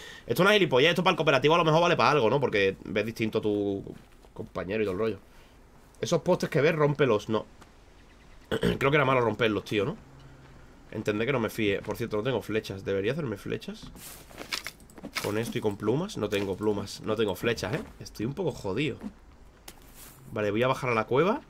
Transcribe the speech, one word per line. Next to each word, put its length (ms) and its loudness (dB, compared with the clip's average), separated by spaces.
Esto 80 0
es 60 -4
una 140 6
gilipollez, 380 6
esto 120 0
para 80 4
el 60 2
cooperativo 380 4
a 20 4
lo 80 4
mejor 160 6
vale 140 4
para 160 4
algo, 180 4
¿no? 100 2
Porque 440 2
ves 220 -2
distinto 360 -2
tu 420 0
compañero 500 -4
y 20 0
todo 80 -4
el 60 -4
rollo. 200 -2
Esos 200 0
postes 280 0
que 120 2
ves, 140 4
rómpelos, 540 2
no. 160 0
<clears throat> 440 -20
Creo 420 0
que 60 4
era 80 4
malo 160 4
romperlos, 440 0
tío, 200 0
¿no? 120 -6
Entendé 300 -2
que 80 0
no 80 0
me 80 0
fíe. 320 0
Por 160 -8
cierto, 180 -6
no 80 -2
tengo 180 -2
flechas. 440 -6
¿Debería 260 -2
hacerme 240 -4
flechas? 560 -10
Con 140 -2
esto 200 -4
y 40 -4
con 140 -2
plumas. 420 -2
No 120 -2
tengo 260 -2
plumas, 460 -2
no 160 -2
tengo 180 0
flechas, 400 -4
¿eh? 80 -6
Estoy 260 -10
un 80 -4
poco 180 -4
jodido. 460 -4
Vale, 200 -2
voy 120 2
a 40 2
bajar 220 -2
a 40 0
la 120 0
cueva 440 2